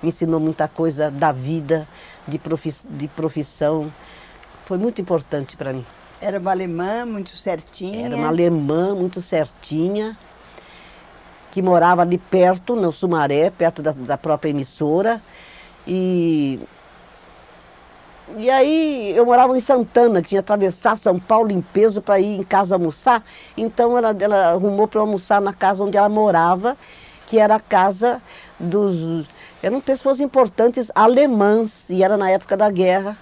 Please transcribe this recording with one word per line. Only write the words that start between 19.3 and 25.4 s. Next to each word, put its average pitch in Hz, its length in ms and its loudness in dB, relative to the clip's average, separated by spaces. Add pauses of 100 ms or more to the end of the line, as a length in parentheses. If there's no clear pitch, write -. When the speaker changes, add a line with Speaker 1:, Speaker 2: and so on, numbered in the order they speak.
Speaker 1:
em 254 40 2
Santana, 240 600 4
que 160 100 -8
tinha 196 120 0
que - 20 -6
atravessar 202 520 0
São 190 200 0
Paulo 220 360 2
em 185 80 0
peso 208 420 0
pra 202 160 2
ir 196 220 -2
em - 20 -6
casa 190 320 0
almoçar. 185 480 0 (340)
Então 233 400 0
ela, 220 220 0
ela 196 340 2
arrumou 202 360 0
pra 220 100 -2
eu 214 40 2
almoçar 202 380 0